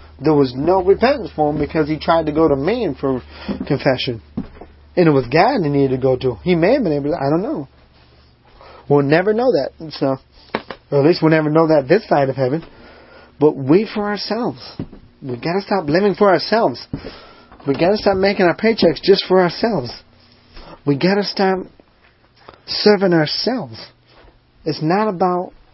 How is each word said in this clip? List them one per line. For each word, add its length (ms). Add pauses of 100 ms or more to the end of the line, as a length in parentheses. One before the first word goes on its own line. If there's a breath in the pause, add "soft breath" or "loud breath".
(220 loud breath)
There 120
was 240
no 260
repentance 500
for 180
him 80
because 280
he 100
tried 280
to 80
go 160
to 80
man 420
for 220 (440 loud breath)
confession. 560 (760)
And 100
it 40
was 200
God 320
he 60
needed 260
to 60
go 160
to. 260
He 120
may 180
have 100
been 100
able 180
to, 60
I 120
don't 140
know. 260 (1200 loud breath)
We'll 140
never 300
know 180
that. 400
So, 260 (760 soft breath)
or 80
at 60
least 160
we'll 100
never 180
know 180
that 200
this 220
side 180
of 80
heaven. 300 (760 loud breath)
But 160
we 380
for 100
ourselves. 560 (600)
We 160
gotta 240
stop 260
living 280
for 120
ourselves. 580 (800 loud breath)
We 80
gotta 240
stop 200
making 280
our 120
paychecks 440
just 240
for 140
ourselves. 540 (920 loud breath)
We 100
gotta 260
stop 360 (1040 loud breath)
serving 480
ourselves. 680 (800 soft breath)
It's 180
not 260
about 440 (220)